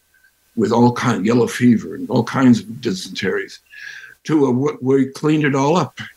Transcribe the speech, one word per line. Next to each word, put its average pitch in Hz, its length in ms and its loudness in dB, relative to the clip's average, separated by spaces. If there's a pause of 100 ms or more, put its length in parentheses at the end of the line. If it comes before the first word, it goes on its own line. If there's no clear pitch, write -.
(540)
with 110 180 0
all 120 200 4
kind, 110 340 -2
yellow 117 220 2
fever 110 480 0
and - 120 -10
all 127 160 0
kinds 123 360 4
of 113 200 -14
dysenteries, 95 800 -6 (640)
to 151 220 2
a, 127 60 0
w-, 143 280 -2
we 131 260 2
cleaned 151 380 -2
it 139 100 0
all 143 220 2
up 156 220 -2 (180)